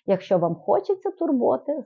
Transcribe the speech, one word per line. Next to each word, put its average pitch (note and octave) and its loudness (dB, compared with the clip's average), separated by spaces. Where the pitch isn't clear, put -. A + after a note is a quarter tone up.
Якщо F#3 0
вам E3+ 0
хочеться F#4+ -2
турботи, C#4+ -2